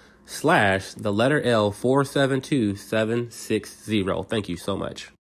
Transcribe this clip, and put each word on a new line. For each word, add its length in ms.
slash 680
the 180
letter 300
L 300
four 340
seven 360
two 340
seven 560
six 520
zero. 380
Thank 280
you 80
so 200
much. 340